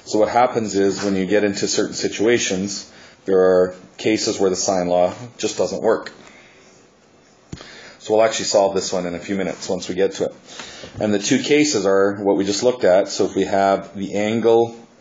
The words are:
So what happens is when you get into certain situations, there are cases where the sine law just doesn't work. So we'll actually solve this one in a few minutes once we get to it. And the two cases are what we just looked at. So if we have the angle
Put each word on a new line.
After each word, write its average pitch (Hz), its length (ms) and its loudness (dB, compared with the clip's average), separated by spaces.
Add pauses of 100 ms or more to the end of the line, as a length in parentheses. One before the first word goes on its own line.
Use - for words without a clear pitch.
So 107 160 -2
what 107 80 4
happens 113 480 0
is 98 260 0
when 101 140 -2
you 95 100 0
get 101 160 2
into 101 240 -2
certain 95 280 -2
situations, 101 1000 -2 (320)
there 95 160 2
are 92 340 4 (220)
cases 110 420 -2
where 98 120 2
the 92 60 -2
sine 90 300 -2
law 90 260 2 (240)
just - 220 -6
doesn't 92 240 -4
work. - 300 0 (1900)
So - 160 -2
we'll 110 100 6
actually 110 220 -2
solve 98 280 2
this 95 200 -4
one 90 100 -2
in 87 100 -8
a 85 40 -10
few 101 160 -8
minutes 92 340 -6
once 92 200 -6
we 95 60 -6
get 95 180 0
to - 120 -4
it. - 100 -4 (640)
And 107 140 0
the 104 60 2
two 127 200 0
cases 143 460 2
are 98 300 2
what 101 220 0
we 95 100 -2
just 101 160 -2
looked 123 200 0
at. 98 260 4
So - 180 0
if - 100 -10
we 95 80 2
have 98 500 0
the 98 200 -8
angle 113 600 2 (260)